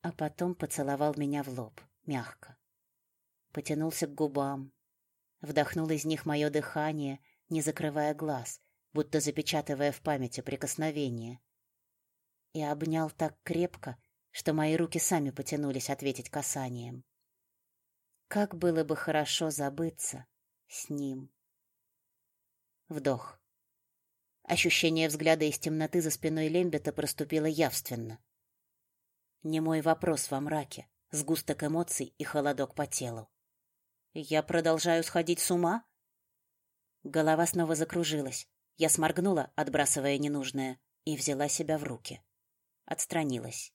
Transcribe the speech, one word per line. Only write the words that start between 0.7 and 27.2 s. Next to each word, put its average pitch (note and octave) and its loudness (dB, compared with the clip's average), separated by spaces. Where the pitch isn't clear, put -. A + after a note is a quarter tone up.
меня C#3+ -2
в C3+ -8
лоб, B2 -10
мягко. - -8
Потянулся D#3 -2
к C#3+ -12
губам, C#3 -2
вдохнул D3+ 2
из D3+ 0
них D#3 0
моё D3 2
дыхание, D3+ -2
не D#3+ -2
закрывая D3+ 0
глаз, D3 -4
будто D3+ 0
запечатывая D3 0
в - -10
памяти C3 -2
прикосновение. C3+ -4
И D#3 -4
обнял D#3 0
так - -4
крепко, E3+ -2
что - 0
мои D#3 4
руки E3 0
сами D3+ 2
потянулись C#3 -4
ответить C3+ -2
касанием. B2+ -6
Как G3+ 0
было E3 2
бы D3+ 0
хорошо D3+ 0
забыться D3 -4
с - -12
ним. C#3 -6
Вдох. C#3 -2
Ощущение D#3+ 4
взгляда D#3 4
из D3 0
темноты D#3 0
за D#3+ 2
спиной D#3 0
Лембета D#3+ 2
проступило D3+ 0